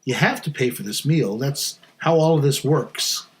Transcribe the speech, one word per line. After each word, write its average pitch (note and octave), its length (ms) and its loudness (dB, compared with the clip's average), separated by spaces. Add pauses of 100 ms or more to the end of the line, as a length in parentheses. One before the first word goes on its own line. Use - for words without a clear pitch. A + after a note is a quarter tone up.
You B2+ 100 -2
have A#3+ 280 2
to - 80 -6
pay C3+ 200 -2
for A#2+ 120 -10
this G2+ 220 -6
meal. B2+ 340 0
That's C#3 400 -4 (200)
how E3 180 2
all D#3+ 200 4
of D3 60 2
this C#3 200 2
works. - 640 -2 (140)